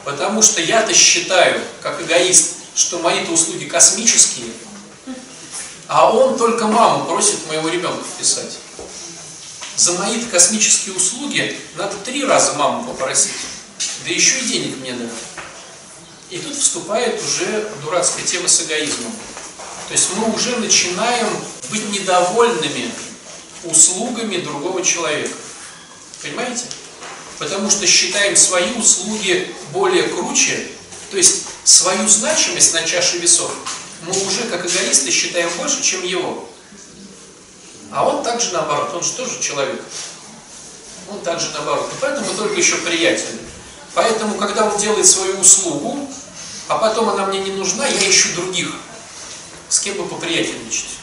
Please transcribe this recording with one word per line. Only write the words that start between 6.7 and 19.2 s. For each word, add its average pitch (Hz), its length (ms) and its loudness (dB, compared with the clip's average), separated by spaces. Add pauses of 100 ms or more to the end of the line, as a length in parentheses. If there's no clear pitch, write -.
просит - 400 0
моего 156 240 -2
ребенка 160 340 -2
вписать. - 540 -2 (1160)
За 175 160 2
мои-то 214 400 -2
космические - 640 2
услуги - 600 -2 (200)
надо 185 220 -4
три 262 260 -4
раза - 300 4
маму - 320 0
попросить, - 500 0 (680)
да 151 80 -4
еще 196 280 4
и 247 60 -4
денег - 320 -2
мне 131 160 -8
дать. 117 180 -6 (1200)
И - 80 -8
тут - 180 -8
вступает 220 640 0
уже 208 480 -2 (140)
дурацкая 165 420 0
тема 170 220 0
с - 160 4
эгоизмом. 147 500 -4 (720)